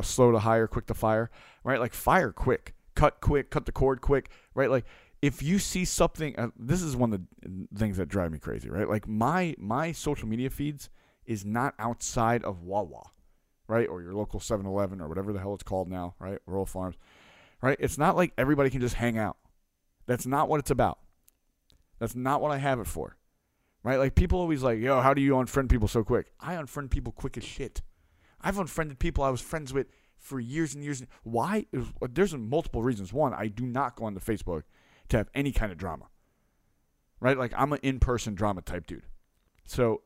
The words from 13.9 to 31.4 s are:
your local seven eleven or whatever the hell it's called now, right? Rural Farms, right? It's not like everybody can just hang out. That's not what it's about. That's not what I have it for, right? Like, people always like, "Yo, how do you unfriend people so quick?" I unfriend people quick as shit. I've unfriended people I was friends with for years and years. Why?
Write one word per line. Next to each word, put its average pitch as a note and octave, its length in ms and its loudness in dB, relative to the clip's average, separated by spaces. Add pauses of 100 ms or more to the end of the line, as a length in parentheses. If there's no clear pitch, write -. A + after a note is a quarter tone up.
your F2 120 -10
local G#2 260 -4
seven G2+ 260 -2
eleven G2 340 -2
or D#2 80 -8
whatever F#2+ 240 -4
the G2 80 -4
hell G2 140 -6
it's G2 80 -10
called F#2 280 -4
now, F2+ 280 -6
right? F#2+ 300 -8
Rural F#2+ 180 -2
Farms, F#2 300 -6 (680)
right? C3+ 180 2
It's C3+ 200 -2
not E3 160 4
like E3+ 200 2
everybody C#3 360 4
can C3 100 -2
just B2 140 0
hang A2+ 240 0
out. G#2 180 -4 (680)
That's B2 180 0
not C3+ 240 2
what D3+ 100 2
it's C#3+ 120 -2
about. A#2+ 260 4 (1040)
That's A#2 160 -4
not C3 260 0
what D3+ 100 0
I C#3+ 60 0
have C3+ 220 0
it G2 80 -6
for, A#1+ 280 -8 (680)
right? C3 140 2
Like, C3+ 180 2
people F3+ 240 6
always D#3+ 240 0
like, A#2 160 2
"Yo, B2+ 220 4
how C3+ 120 6
do C#3+ 80 2
you C#3 120 4
unfriend C3 360 2
people A#2 180 4
so A2+ 160 2
quick?" A2+ 360 0
I F3 160 -6
unfriend C#3+ 340 -8
people B2 220 -2
quick - 260 -10
as A#2 60 -10
shit. - 400 -8 (580)
I've G3 160 -2
unfriended D#3 400 -4
people E3 260 0
I C3+ 60 4
was B2+ 100 0
friends D3+ 320 -8
with C3+ 140 0 (320)
for - 220 -8
years C#3 340 -2
and C#3+ 100 -10
years. C#3+ 200 -6 (180)
Why? B2+ 500 0